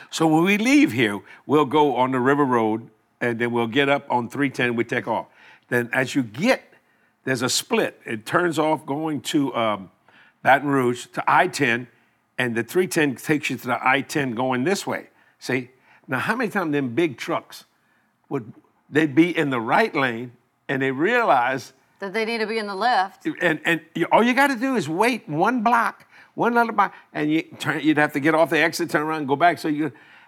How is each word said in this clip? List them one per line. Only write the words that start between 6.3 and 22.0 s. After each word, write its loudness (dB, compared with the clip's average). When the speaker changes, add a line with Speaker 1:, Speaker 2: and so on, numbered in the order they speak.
Speaker 1:
there's -4
a 0
split. -2
It -8
turns 0
off 0
going -6
to, -2
um, -2
Baton 2
Rouge 0
to -8
I 4
ten, -2
and -2
the 0
three 0
ten 0
takes -2
you -4
to -14
the -2
I 2
ten -4
going -2
this -2
way. -6
See? -4
Now, -4
how -2
many -4
times -2
them -2
big 0
trucks -8
would, -8
they'd 0
be 4
in 0
the 0
right 0
lane, -2
and -2
they 0
realize 0